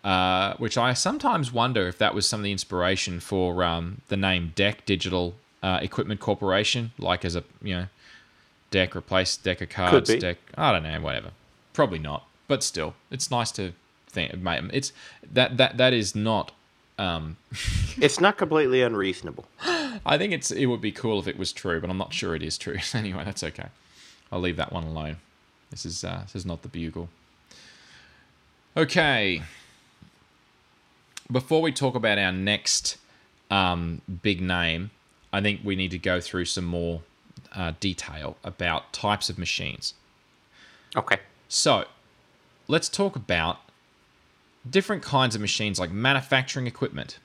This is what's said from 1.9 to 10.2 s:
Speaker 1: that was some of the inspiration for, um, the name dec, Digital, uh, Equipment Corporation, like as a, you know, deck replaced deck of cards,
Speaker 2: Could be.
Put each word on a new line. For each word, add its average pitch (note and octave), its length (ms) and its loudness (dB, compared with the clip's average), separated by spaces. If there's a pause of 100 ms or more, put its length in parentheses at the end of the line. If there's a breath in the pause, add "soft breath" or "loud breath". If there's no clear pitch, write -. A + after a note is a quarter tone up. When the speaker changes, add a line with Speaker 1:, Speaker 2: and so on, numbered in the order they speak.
Speaker 1:
that G#2+ 160 4
was G2+ 140 0
some G#2+ 120 -2
of G2+ 40 -4
the G2+ 80 -2
inspiration F#2 680 0
for, F2+ 460 0
um, E2+ 420 -2
the G2+ 100 -4
name F#2 380 2
dec, G2+ 300 2
Digital, F2+ 500 0 (300)
uh, F#2 180 2
Equipment G#2 380 -4
Corporation, G#2+ 760 0
like F2+ 280 0
as E2+ 100 -2
a, E2+ 80 -2 (180)
you G2 140 -4
know, F2+ 120 -4 (840 soft breath)
deck F#2 240 4
replaced F#2 480 0
deck F#2 200 -2
of F2 80 -8
cards, F#2 400 4
Speaker 2:
Could A2+ 60 6
be. - 40 0